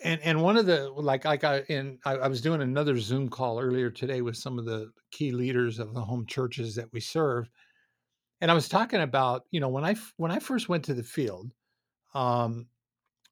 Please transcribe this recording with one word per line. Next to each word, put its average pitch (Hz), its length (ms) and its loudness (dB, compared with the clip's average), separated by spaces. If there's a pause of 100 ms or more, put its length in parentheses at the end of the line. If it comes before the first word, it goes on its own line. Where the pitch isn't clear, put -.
and, 165 180 0
and 160 220 2
one 208 140 6
of 220 80 4
the, 143 240 4
like, 139 360 0
like 151 180 2
I, 143 160 4 (100)
in, 135 360 -4
I, 135 120 2
I 131 100 0
was 127 140 0
doing 156 200 2
another 135 380 2
Zoom 123 300 -2
call 120 300 -2
earlier 127 300 2
today 127 320 -4
with 117 160 -2
some 127 220 -6
of 113 60 -6
the 110 260 -6 (200)
key 147 200 -2
leaders 123 480 0
of 110 140 -8
the 123 100 -6
home 117 220 -4
churches 120 500 -4
that 117 160 -8
we 117 80 -8
serve. 123 500 0 (920)
And 165 100 4
I - 20 8
was 156 160 4
talking 208 320 2
about, 127 500 2
you 170 80 -2
know, 135 100 0
when 139 160 -2
I 190 60 2
f-, - 260 -6
when 165 140 -2
I 202 80 0
first 247 300 -2
went 165 160 0
to 147 80 -2
the 123 100 -4
field, 110 480 -4 (600)
um, 120 560 0 (640)